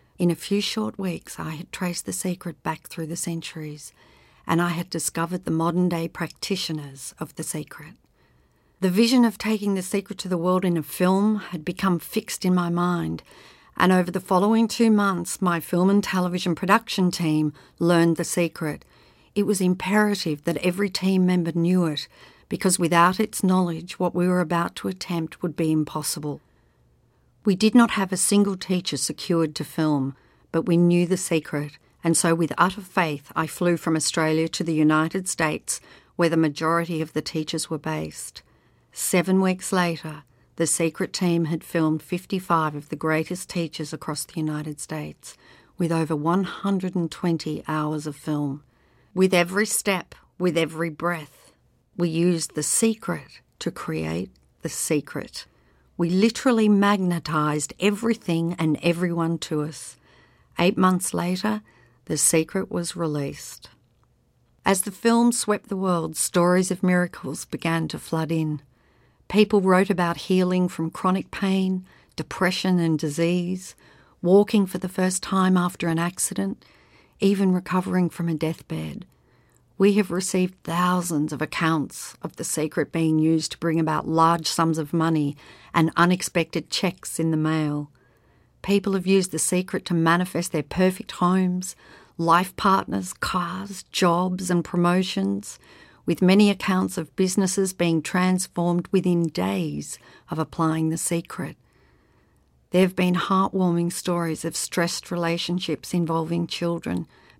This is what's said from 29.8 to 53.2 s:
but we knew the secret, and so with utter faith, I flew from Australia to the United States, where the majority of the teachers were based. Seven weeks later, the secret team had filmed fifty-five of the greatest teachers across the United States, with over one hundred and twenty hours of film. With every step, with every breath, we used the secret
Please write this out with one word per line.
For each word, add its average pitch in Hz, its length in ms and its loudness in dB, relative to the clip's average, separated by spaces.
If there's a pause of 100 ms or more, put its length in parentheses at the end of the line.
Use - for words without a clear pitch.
but 165 120 0
we 175 120 2
knew 175 300 6
the 175 100 0
secret, 151 640 -4 (260)
and 165 140 2
so 165 180 2
with 165 220 0
utter 185 240 2
faith, 160 540 -2
I 160 120 -2
flew 175 300 0
from 160 180 -2
Australia 160 540 0
to - 140 -6
the 160 100 -2
United 156 560 2
States, - 500 -4 (360)
where 170 140 2
the 160 60 0
majority 160 640 0
of 156 120 -8
the 160 80 -2
teachers 156 480 -6
were 160 80 -4
based. 156 640 -8 (500)
Seven 185 500 0
weeks 185 300 -2
later, 165 520 -2 (340)
the 165 100 0
secret 170 460 -2
team 170 320 2
had 160 180 -2
filmed 156 380 0
fifty-five 175 760 -2
of 143 140 -14
the 160 80 -8
greatest 156 520 -2
teachers 160 440 -6
across 151 320 -8
the - 140 -10
United 151 420 -6
States, 151 560 -12 (400)
with 165 140 0
over 160 240 0
one 170 280 2
hundred 185 520 -4
and 170 140 -2
twenty 160 580 -4
hours 151 380 -4
of 147 100 -8
film. 147 480 -4 (500)
With 190 200 4
every 180 320 2
step, - 480 -4 (240)
with 180 200 0
every 160 320 -2
breath, 160 640 -6 (440)
we 175 120 0
used 165 440 0
the 151 100 -4
secret - 800 -2 (180)